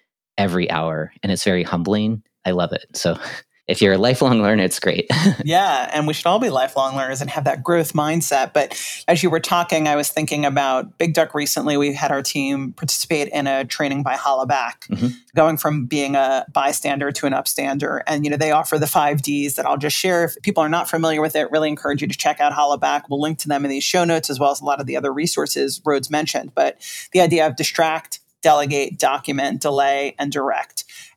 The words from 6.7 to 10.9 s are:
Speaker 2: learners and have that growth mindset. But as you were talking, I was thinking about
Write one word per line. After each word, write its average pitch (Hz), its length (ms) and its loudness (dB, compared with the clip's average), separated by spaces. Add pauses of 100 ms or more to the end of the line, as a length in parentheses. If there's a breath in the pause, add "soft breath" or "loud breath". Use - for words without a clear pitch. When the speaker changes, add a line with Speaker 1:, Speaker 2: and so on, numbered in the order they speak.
Speaker 2:
learners 131 260 -4
and 139 80 -6
have 143 160 -4
that 139 180 -2
growth 165 300 2
mindset. 151 580 0
But - 280 -2 (280 loud breath)
as 165 160 4
you 180 60 4
were 160 100 2
talking, 170 480 0
I 147 80 2
was 147 140 0
thinking 151 360 -2
about 135 520 0